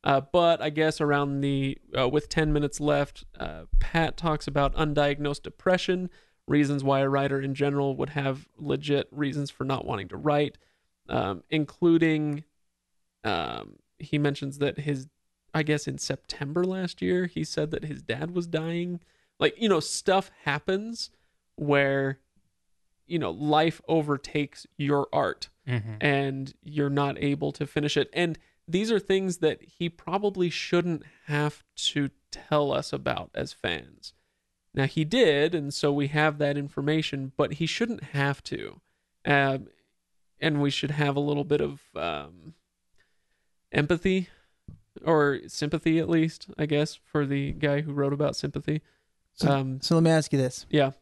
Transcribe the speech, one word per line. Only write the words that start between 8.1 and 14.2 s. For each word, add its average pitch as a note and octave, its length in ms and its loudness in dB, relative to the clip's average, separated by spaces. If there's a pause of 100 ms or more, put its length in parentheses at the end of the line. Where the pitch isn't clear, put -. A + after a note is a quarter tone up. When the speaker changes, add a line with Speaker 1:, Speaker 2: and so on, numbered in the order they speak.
Speaker 1:
have C#3 380 -4 (100)
legit C#3+ 540 -2
reasons C#3+ 360 -4
for - 140 -10
not C3+ 220 -2
wanting G2+ 240 -6
to F#2+ 80 -12
write, D3 420 0 (500)
um, G2 400 -2
including, D#3 960 2 (800)
um, A#1 540 -4 (240)
he D3 180 -4
mentions C#3+ 400 -2